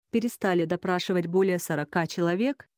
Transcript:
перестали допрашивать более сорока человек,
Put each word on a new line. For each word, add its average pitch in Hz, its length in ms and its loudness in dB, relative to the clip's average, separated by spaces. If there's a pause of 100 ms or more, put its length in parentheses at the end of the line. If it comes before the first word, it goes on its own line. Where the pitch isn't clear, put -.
(120)
перестали 202 520 0
допрашивать 180 640 0
более 185 320 2
сорока 160 480 -2
человек, 185 720 -2